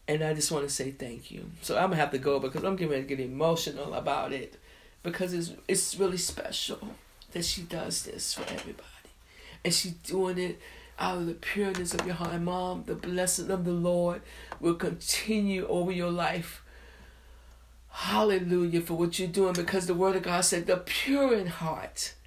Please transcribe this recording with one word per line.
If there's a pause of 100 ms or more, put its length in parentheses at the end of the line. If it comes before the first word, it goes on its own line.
And
I
just
wanna
say
thank
you. (120)
So
I'm
gonna
have
to
go
because
I'm
getting
ready
to
get
emotional
about
it (460)
because
it's, (140)
it's
really
special (360)
that
she
does
this
for (100)
everybody. (760)
And
she's
doing
it (380)
out
of
the
pureness
of
your
heart.
Mom,
the
blessing
of
the
Lord (380)
will
continue
over
your
life. (1300)
Hallelujah
for
what
you're
doing,
because
the
word
of
God
said,
"The
pure
in
heart (140)